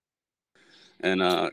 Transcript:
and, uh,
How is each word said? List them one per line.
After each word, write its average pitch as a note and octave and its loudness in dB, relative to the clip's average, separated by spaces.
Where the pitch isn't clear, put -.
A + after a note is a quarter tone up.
and, F#2 0
uh, F2 0